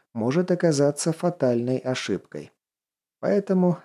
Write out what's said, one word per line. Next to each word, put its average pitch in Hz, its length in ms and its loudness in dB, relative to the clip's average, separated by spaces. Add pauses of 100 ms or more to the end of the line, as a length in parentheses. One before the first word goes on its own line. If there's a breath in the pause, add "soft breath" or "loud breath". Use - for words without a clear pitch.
(140 soft breath)
может 135 360 0
оказаться 151 640 2
фатальной 127 640 0
ошибкой. 104 760 -6 (720)
Поэтому 185 640 2